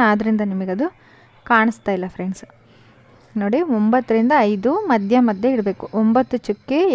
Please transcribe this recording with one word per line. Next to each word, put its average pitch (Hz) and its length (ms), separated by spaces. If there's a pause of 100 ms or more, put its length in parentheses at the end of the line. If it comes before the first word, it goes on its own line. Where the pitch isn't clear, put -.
ಆದ್ರಿಂದ 214 340 (100)
ನಿಮಗದು 190 360 (640)
ಕಾಣಿಸ್ತಾ 220 460
ಇಲ್ಲ 185 100 (100)
ಫ್ರೆಂಡ್ಸ್. 185 280 (960)
ನೋಡಿ, 214 180 (180)
ಒಂಬತ್ತರಿಂದ 233 560 (180)
ಐದು 214 200 (200)
ಮಧ್ಯ 220 280 (100)
ಮಧ್ಯ 220 260
ಇಡಬೇಕು. 196 300 (160)
ಒಂಬತ್ತು 240 360 (100)
ಚುಕ್ಕಿ, 254 320 (140)